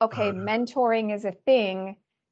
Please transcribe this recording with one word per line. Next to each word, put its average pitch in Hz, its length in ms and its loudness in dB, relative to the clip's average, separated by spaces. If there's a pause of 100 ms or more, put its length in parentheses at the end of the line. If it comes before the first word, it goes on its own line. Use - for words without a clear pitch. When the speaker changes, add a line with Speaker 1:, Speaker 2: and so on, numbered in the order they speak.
Speaker 1:
okay, 220 300 0
Speaker 2:
Uh-huh. 185 100 -6
Speaker 1:
mentoring 226 760 0
is 208 100 -8
a 196 60 -2
thing. 190 640 0 (380)